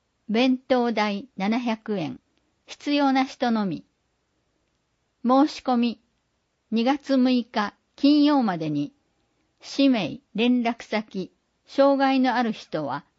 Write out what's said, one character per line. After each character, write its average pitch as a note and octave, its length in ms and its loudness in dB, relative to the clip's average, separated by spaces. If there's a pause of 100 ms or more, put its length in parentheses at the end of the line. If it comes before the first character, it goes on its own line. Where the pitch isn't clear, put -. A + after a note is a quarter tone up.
(280)
弁 B3+ 300 2
当 A#3+ 340 0
代 G#3 440 -4
七 G#3+ 220 -2
百 A3 400 -4
円。 C#3+ 220 -8 (460)
必 - 260 -8
要 C#4+ 200 2
な C4 120 2
人 B3+ 260 -4
の G#3+ 160 -2
み。 D#3+ 180 -6 (1400)
申 C4+ 240 4
し - 140 -10
込 B3 140 0
み、 A#3 240 -2 (720)
二 A3+ 140 0
月 C4+ 320 0
六 B3+ 160 2
日 A3+ 420 -4 (220)
金 D4 260 4
曜 C#4+ 220 4
ま F#3 140 -2
で D#3+ 120 -4
に、 C#3+ 220 -4 (680)
氏 - 280 0
名、 G3 320 0 (160)
連 B3 260 0
絡 A3+ 220 -4
先、 G3+ 480 -8 (340)
障 C#4 320 2
害 C4+ 220 2
の B3+ 160 0
あ B3+ 80 0
る A3 80 -2
人 - 340 -8
は、 B2+ 180 -8 (140)